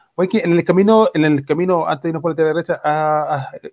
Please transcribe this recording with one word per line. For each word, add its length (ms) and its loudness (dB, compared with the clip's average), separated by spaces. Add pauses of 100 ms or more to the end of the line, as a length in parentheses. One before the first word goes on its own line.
(140)
Waiki, 260 -2
en 120 0
el 100 2
camino, 520 4
en 100 2
el 200 0
camino, 440 0
antes 140 -4
de 80 -4
irnos 120 -6
por 160 -4
la 60 2
derecha, 400 -2
ah, 680 -2
ah, 60 -16 (160)